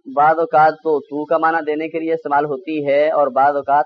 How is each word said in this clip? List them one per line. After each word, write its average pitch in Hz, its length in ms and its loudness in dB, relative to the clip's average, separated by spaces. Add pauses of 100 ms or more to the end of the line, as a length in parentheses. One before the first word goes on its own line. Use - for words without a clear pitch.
(140)
بعض 156 240 2
اوقات 156 340 2
تو 156 280 -2
تو 147 240 -8
کا 160 140 0
معنی 160 280 0
دینے 151 220 -4
کے 165 100 -8
لیے 160 160 -2
استعمال 147 300 -2
ہوتی 147 420 -6
ہے 147 240 2
اور 151 160 2
بعض 135 300 2
اوقات 143 300 0